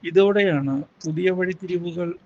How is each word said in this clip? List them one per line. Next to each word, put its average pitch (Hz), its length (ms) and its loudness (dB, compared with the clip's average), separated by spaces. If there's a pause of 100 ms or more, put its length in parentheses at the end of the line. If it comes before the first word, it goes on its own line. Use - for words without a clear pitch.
ഇതോടെയാണ് 170 760 2
പുതിയ 160 480 -4
വഴിത്തിരിവുകൾ 180 840 -4 (120)